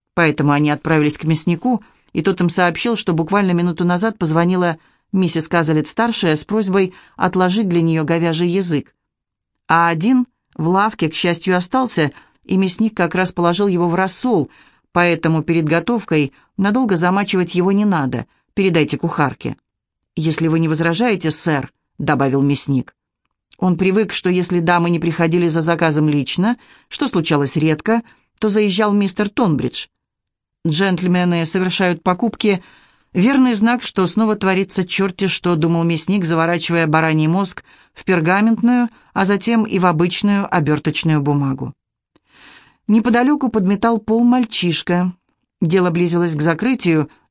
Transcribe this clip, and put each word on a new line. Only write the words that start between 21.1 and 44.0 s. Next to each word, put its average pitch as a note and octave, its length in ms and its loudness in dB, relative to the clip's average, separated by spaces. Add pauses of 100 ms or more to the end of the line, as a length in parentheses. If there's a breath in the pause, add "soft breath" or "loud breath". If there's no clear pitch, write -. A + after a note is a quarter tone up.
сэр», D3 420 -4 (280)
добавил C#3 420 0
мясник. C#3 540 -2 (640)
Он F3+ 180 0
привык, F#3+ 340 0
что - 200 -2
если F3+ 280 0
дамы E3+ 300 0
не E3+ 80 0
приходили E3+ 500 0
за E3 140 0
заказом D#3 480 0
лично, F3 480 0 (300 soft breath)
что - 200 -4
случалось C#3+ 480 0
редко, D#3+ 460 0 (380 soft breath)
то G#3+ 100 0
заезжал G#3 420 2
мистер G#3 380 0
Тонбридж. D#3 560 -2 (800)
«Джентльмены F3 800 0
совершают F#3 560 -2
покупки. G3 640 0 (500 loud breath)
Верный B3+ 400 4
знак, A#3 280 0
что - 260 -2
снова G#3+ 280 0
творится F#3+ 500 -2
черти G3 420 -2
что», F3 280 -2
думал E3 280 0
мясник, E3+ 420 0
заворачивая E3 600 0
бараний D#3 420 2
мозг F3+ 360 -2 (300 soft breath)
в - 100 -20
пергаментную, G#3+ 840 2 (240 soft breath)
а G3 120 0
затем G#3 380 0
и - 160 -2
в F3+ 60 2
обычную F3+ 680 0
оберточную D3+ 680 0
бумагу. C#3 520 -2 (1120 loud breath)
Неподалеку A#3+ 640 2
подметал G#3+ 500 0
пол A3+ 240 0